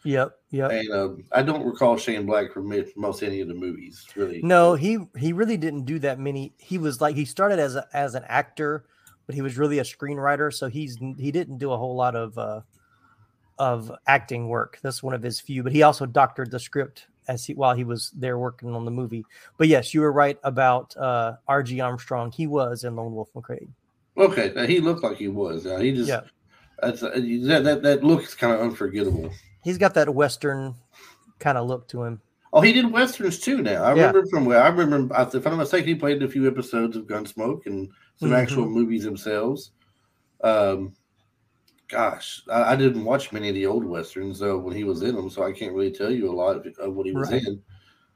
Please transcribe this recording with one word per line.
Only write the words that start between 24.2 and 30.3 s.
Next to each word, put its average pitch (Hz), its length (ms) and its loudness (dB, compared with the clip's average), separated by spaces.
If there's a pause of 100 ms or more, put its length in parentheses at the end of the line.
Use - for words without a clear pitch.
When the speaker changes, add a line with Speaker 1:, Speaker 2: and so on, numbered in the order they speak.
Speaker 2:
now 123 120 -2
he 175 120 6
looked 165 240 0
like 104 140 -2
he 104 100 -6
was. 92 380 -4
Now 92 120 -4
he 123 140 2
just, 123 160 0
Speaker 1:
Yeah. 123 140 -2 (600)
Speaker 2:
that's, 117 200 -2
uh, 110 140 -4
that, 127 480 2
that, 147 180 2
that 143 220 4
look 160 200 6
is - 120 -14
kinda 117 260 2
unforgettable. 98 680 -2 (320)
Speaker 1:
He's 180 160 -4
got 190 160 4
that 151 180 4
Western 135 640 0 (640)